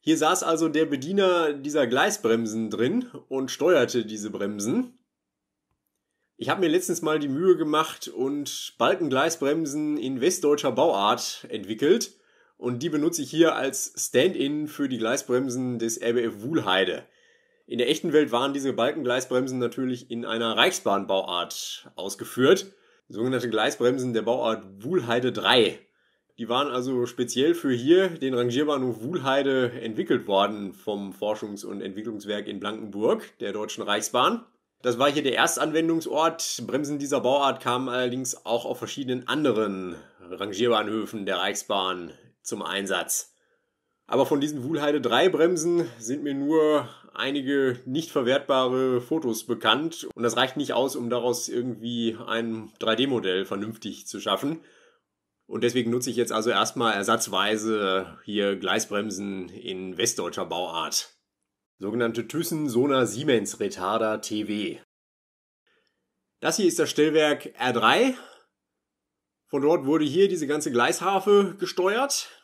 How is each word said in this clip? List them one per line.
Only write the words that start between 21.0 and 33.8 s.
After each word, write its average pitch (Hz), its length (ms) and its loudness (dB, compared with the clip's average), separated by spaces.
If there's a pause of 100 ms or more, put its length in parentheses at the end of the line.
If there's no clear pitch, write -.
ausgeführt. 123 800 2 (340)
Sogenannte 120 420 -2
Gleisbremsen 123 640 0
der 110 80 0
Bauart 113 420 0 (200)
Wuhlheide 123 500 0
drei. 104 520 4 (520)
Die 117 100 -10
waren 131 240 0
also 123 340 -2
speziell 123 480 0
für 143 200 0
hier, 160 340 4
den 139 260 -4
Rangierbahnhof 123 680 0
Wuhlheide, 135 720 0
entwickelt 117 540 -2
worden 101 460 2
vom 101 380 -6
Forschungs- 104 540 -6
und 98 160 -10
Entwicklungswerk 104 640 -8
in 101 140 -10
Blankenburg, 107 800 -2
der 101 120 -6
Deutschen 104 320 -6